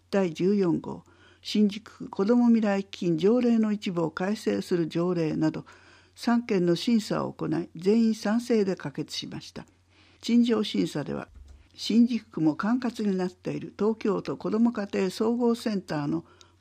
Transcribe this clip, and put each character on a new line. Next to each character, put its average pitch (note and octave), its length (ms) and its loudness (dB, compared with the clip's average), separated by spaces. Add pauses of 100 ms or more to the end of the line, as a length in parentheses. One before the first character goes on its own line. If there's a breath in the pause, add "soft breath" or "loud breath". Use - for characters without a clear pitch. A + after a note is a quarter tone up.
(120)
第 F#3+ 200 2
十 F3 240 0
四 F3+ 240 2
号、 - 240 -10 (380 soft breath)
新 G#3 260 2
宿 - 300 -8
区 - 120 -12
子 G3 160 -2
ど A#3 100 4
も A#3+ 140 4
未 A#3 120 6
来 G3+ 220 0
基 - 160 -16
金 E3+ 180 0
条 G#3+ 240 4
例 A#3 160 4
の G#3+ 140 2
一 G#3 180 -4
部 E3+ 140 -2
を D#3 80 -2
改 G3+ 260 -2
正 G3+ 240 -2
す F#3 160 -2
る E3+ 100 0
条 F3 280 0
例 D#3+ 200 0
な D#3 140 2
ど、 D3+ 160 -8 (540 loud breath)
三 A#3 220 2
件 G3 240 0
の F3 100 4
審 A#3 240 2
査 D#3 260 -2
を C3+ 60 -6
行 - 140 -8
い、 D#3 300 -2
全 G#3 300 4
員 A3 100 2
賛 A3 260 -2
成 A3+ 240 2
で F#3+ 100 -2
可 D3 160 -10
決 D3+ 240 -8
し - 120 -8
ま D#3 120 -10
し - 120 -18
た。 - 160 -16 (520 soft breath)
陳 A#3+ 240 4
情 A3 200 2
審 G3 240 -2
査 D3+ 160 -6
で - 100 -8
は、 - 140 -8 (480 soft breath)
新 A#3 320 4
宿 A#3 180 -4
区 - 160 -6
も D#3 140 2
管 A#3 240 -2
轄 A3+ 280 -4
に G3 80 0
な F3+ 120 -2
っ - 20 -4
て D#3+ 240 -10
い D3 60 -6
る F3 180 -12
東 G#3+ 220 0
京 F#3 240 -2
都 D3 120 -6
子 - 140 -6
ど G#3 100 0
も A#3 120 4
家 G3+ 200 -6
庭 G3 200 -2
総 A3+ 240 -2
合 A#3+ 180 2
セ A3+ 220 -4
ン F#3 80 -4
タ D#3+ 140 -6
ー D3 100 -4
の E3 180 -4 (360 soft breath)